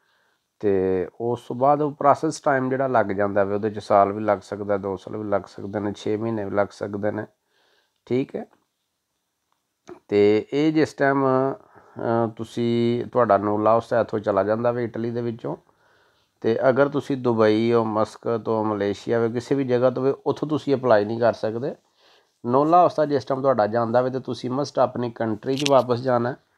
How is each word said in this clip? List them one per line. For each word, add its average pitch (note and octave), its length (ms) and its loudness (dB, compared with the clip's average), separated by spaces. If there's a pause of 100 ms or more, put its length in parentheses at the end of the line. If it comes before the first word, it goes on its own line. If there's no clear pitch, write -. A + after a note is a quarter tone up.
(600)
ਤੇ F#2 480 0 (120)
ਉਸ A#2+ 200 -2
ਤੋਂ - 160 -10
ਬਾਅਦ C#3+ 260 2
ਉਹ D3 100 -2
ਪ੍ਰੋਸੈਸ D3+ 480 2
ਟਾਈਮ C3 300 0
ਜਿਹੜਾ C3+ 160 -2
ਲੱਗ A#2 200 2
ਜਾਂਦਾ G2+ 380 0
ਵੇ, G2+ 100 -2
ਉਹਦੇ G#2 160 -2
'ਚ G#2 80 -10
ਸਾਲ G2+ 340 4
ਵੀ G#2+ 120 -6
ਲੱਗ G#2 140 2
ਸਕਦਾ, G2+ 380 -4
ਦੋ G2 200 -4
ਸਾਲ G#2+ 200 -12
ਵੀ G#2+ 140 -6
ਲੱਗ G2 120 0
ਸਕਦੇ G#2 380 -8
ਨੇ, G2+ 120 -4
ਛੇ G#2+ 240 -4
ਮਹੀਨੇ A2 280 -4
ਵੀ G2 60 -8
ਲੱਗ G2+ 200 0
ਸਕਦੇ G#2 400 -6
ਨੇ, G#2+ 160 -8 (800)
ਠੀਕ C3 300 -4
ਹੈ। C#3+ 100 -10 (1600)
ਤੇ G#2 440 4
ਇਹ D3+ 200 0
ਜਿਸ D#3 220 0
ਟਾਈਮ, C#3 320 0
ਅਹ, A#2+ 1040 -2
ਤੁਸੀਂ, A#2 760 -2
ਤੁਹਾਡਾ A2 320 4
ਨੋਲਾ G#2+ 360 2
ਉਸ A#2 180 0
ਇੱਥੋਂ A2 260 0
ਚਲਾ G2 260 0
ਜਾਂਦਾ A#2 280 0
ਵੇ A#2+ 120 -4
ਇਟਲੀ A2+ 260 -6
ਦੇ A#2+ 120 -6
ਵਿੱਚੋਂ, A#2+ 340 -8 (840)
ਤੇ A2+ 280 2
ਅਗਰ C3+ 200 4
ਤੁਸੀਂ C#3 280 -4
ਦੁਬਈ A2+ 560 2
ਹੋ, A#2 120 2
ਮਸਕਤ A2 640 -4
ਹੋ, A2 160 0
ਮਲੇਸ਼ੀਆ G#2 540 -2
ਹੋ, A#2 100 0
ਕਿਸੇ A#2+ 260 -4
ਵੀ C3+ 100 -2
ਜਗ੍ਹਾ B2 260 2
ਤੋਂ C3 160 -4
ਹੋ, C#3 200 -2
ਉੱਥੋਂ C#3+ 220 -4
ਤੁਸੀਂ C#3+ 260 -2
ਅਪਲਾਈ A#2 300 4
ਨਹੀਂ A2+ 160 -4
ਕਰ A2+ 120 4
ਸਕਦੇ। A#2 420 -6 (720)
ਨੋਲਾ C#3+ 380 4
ਉਸ C#3+ 100 2
ਦਾ D3+ 120 0
ਜਿਸ C#3+ 180 -2
ਟਾਈਮ C3 180 -4
ਤੁਹਾਡਾ A#2+ 240 2
ਜਾਂਦਾ A2+ 340 0
ਵੇ, B2+ 100 -2
ਤੇ B2+ 100 -6
ਤੁਸੀਂ B2 300 -8
ਮਸਟ C3+ 280 -4
ਆਪਣੀ A#2+ 320 0
ਕੰਟਰੀ A#2 440 -4
'ਚ C#3+ 160 0
ਵਾਪਸ B2 300 4
ਜਾਣਾ, B2+ 340 -2 (240)